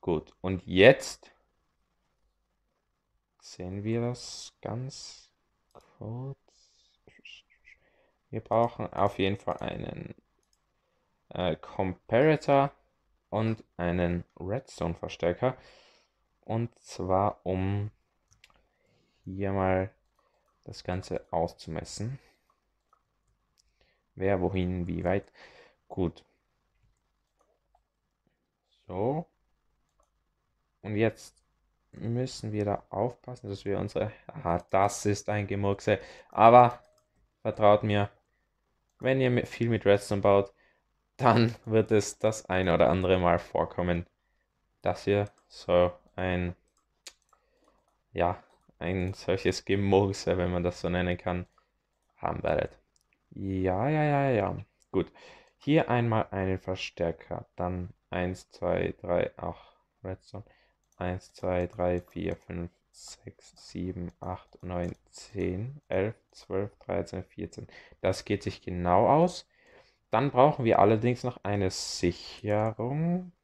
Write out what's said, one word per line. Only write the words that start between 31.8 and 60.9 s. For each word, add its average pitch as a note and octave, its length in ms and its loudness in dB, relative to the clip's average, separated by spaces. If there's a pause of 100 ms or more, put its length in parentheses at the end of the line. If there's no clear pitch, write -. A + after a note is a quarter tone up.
müssen A#2+ 600 -6
wir G#2 120 -2
da G2+ 260 -2
aufpassen, A#2+ 580 -6
dass G2 160 -10
wir G2 140 -2
unsere, G2+ 340 -4 (140)
aha, - 440 -2
das G2 360 2
ist G2+ 220 -2
ein G#2 180 -2
Gemurkse. G2 520 0 (320)
Aber A#2 520 8 (600)
vertraut G#2 400 6
mir, G#2 280 2 (920)
wenn C3 180 2
ihr B2+ 100 4
mi-, B2 160 2
viel - 220 -2
mit A2 160 0
Redstone G2+ 380 2
baut, G2 300 4 (640)
dann A#2 380 4 (100)
wird A2 260 2
es - 280 2
das - 280 -2
ein F#2 220 2
oder E2 200 6
andere F#2 300 4
Mal F2 200 4
vorkommen, E2+ 680 -2 (760)
dass - 260 -4
ihr G2+ 200 2 (220)
so F2 440 2 (240)
ein, F2+ 380 -2 (1600)
ja, F2 300 -2 (360)
ein F#2 360 -4
solches - 500 -2
Gemurkse, G2 720 2
wenn F2 120 0
man F2+ 120 -2
das F2 180 -2
so E2+ 80 -4
nennen F2+ 280 0
kann, F2+ 300 -6 (680)
haben - 260 -6
werdet. - 360 -2 (520)
Ja, F#2+ 580 -2
ja, D#3 140 0
ja, C#3+ 280 2
ja. F#2+ 260 0 (340)
Gut. F#2 200 -2 (460)
Hier D3+ 320 0
einmal A#2 440 0
einen F#2+ 260 -2
Verstärker, - 960 -6
dann F2+ 360 -6 (200)
eins, F2+ 400 -6
zwei, F2 500 -2
drei, F2+ 360 0
ach, - 400 -12 (260)
Redstone. F#2+ 420 -12 (520)